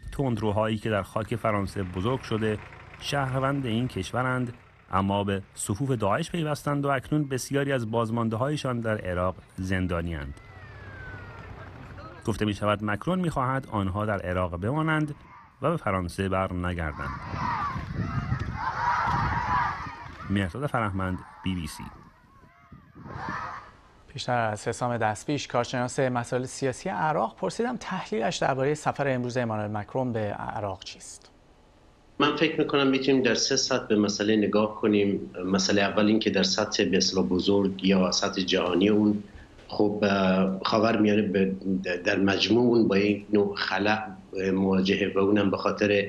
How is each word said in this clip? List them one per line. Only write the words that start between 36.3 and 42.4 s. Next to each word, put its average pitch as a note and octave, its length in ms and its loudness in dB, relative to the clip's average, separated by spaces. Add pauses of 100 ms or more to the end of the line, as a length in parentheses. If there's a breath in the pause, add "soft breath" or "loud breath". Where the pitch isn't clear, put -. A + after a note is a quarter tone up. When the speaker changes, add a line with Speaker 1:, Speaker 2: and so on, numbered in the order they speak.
Speaker 3:
در F#2+ 120 4
سطح G#2 420 2
به F#2+ 120 2
اصطلاح F#2 300 2
بزرگ F#2+ 580 2
یا F#2 260 6
سطح F#2+ 320 -2
جهانی F2+ 460 2
اون، G#2 340 4 (460 loud breath)
خب، G#2 340 0
اه، F#2+ 600 4
خاورمیانه G#2+ 580 4
به، F#2+ 320 2 (500)
در G2+ 140 2
مجموع G2 480 4